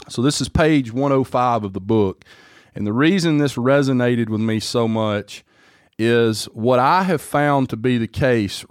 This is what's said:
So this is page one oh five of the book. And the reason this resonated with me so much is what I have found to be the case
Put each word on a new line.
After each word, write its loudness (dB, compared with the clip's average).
So -6
this 0
is -4
page 2
one -2
oh 2
five 0
of -6
the -8
book. 0
And -6
the -2
reason 2
this 0
resonated 2
with -2
me -2
so -2
much -4
is 2
what 2
I 2
have 0
found 0
to -6
be 0
the -2
case -2